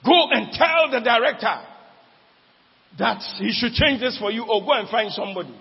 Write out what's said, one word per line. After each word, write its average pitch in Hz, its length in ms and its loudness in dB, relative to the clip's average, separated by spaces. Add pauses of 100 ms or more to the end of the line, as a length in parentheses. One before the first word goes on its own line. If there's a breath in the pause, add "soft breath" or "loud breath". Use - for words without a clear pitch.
Go 320 260 6
and 220 220 0
tell 320 380 4
the 254 80 0
director 226 600 0 (1400)
that 208 240 -2 (160)
he 202 140 -2
should 233 220 -2
change 277 260 2
this 247 180 -4
for 208 140 -4
you 226 120 -4
or 208 180 0
go 190 100 -2
and 233 180 0
find 214 220 -2
somebody. 190 500 -8